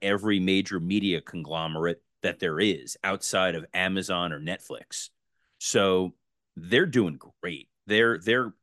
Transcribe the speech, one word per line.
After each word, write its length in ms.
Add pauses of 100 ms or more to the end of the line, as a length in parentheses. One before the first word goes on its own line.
every 380
major 420
media 400
conglomerate 800 (200)
that 160
there 220
is 440
outside 500
of 200
Amazon 580
or 80
Netflix. 720 (480)
So 560 (420)
they're 300
doing 320 (240)
great. 260 (180)
They're, 320
they're 440